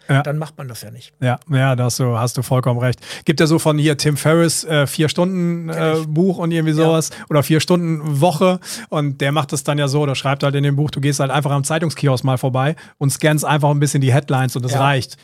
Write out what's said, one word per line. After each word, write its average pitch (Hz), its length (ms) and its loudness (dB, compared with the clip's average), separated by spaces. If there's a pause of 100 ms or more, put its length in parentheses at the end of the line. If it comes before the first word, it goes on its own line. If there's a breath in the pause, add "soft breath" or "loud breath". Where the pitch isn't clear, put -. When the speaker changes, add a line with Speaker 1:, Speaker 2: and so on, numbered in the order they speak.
Speaker 1:
Ja. 180 140 4
Speaker 2:
Dann 151 160 -4
macht 156 180 -8
man 139 120 -12
das 120 140 -14
ja 104 100 -16
nicht. 120 280 -20
Speaker 1:
Ja, 123 200 0 (100)
ja, 135 240 2
da 123 80 0
hast 120 160 -2
du, 123 180 0
hast 117 220 -2
du 123 40 -2
vollkommen 123 360 0
recht. 123 220 -2 (240 loud breath)
Gibt 151 160 0
ja 160 80 4
so 160 100 4
von 156 180 2
hier 151 200 2
Tim 151 200 0
Ferriss, 165 460 2
äh, 147 240 0
vier 151 220 0
Stunden, 175 600 -2
Speaker 2:
Kenn 160 140 -4
Speaker 1:
äh, 160 160 0
Speaker 2:
ich. 156 80 -4
Speaker 1:
Buch 175 320 0
und 170 140 -2
irgendwie 156 260 0
Speaker 2:
Ja. 160 80 4
Speaker 1:
sowas 160 240 2 (180 loud breath)
oder 147 140 2
vier 156 160 2
Stunden 156 640 0
Woche 180 400 2 (280 loud breath)
und 143 320 -4
der 139 120 0
macht 147 200 -2
das 147 120 -4
dann 147 140 0
ja 143 100 0
so, 147 180 0
der 135 80 -2
schreibt 139 300 -2
halt 143 100 0
in 139 80 0
dem 143 140 2
Buch, 147 160 -2
du 143 80 -6
gehst 139 180 0
halt 135 140 -2
einfach 139 180 0
am 139 140 0
Zeitungskiosk 143 580 -2
mal 131 160 0
vorbei 135 380 -2 (220 loud breath)
und 135 120 0
scannst 151 340 0
einfach 143 260 2
ein 147 100 2
bisschen 143 200 2
die 131 120 2
Headlines 131 420 0
und 123 100 -4
das 127 100 -2
Speaker 2:
Ja. 135 60 0
Speaker 1:
reicht. 135 440 0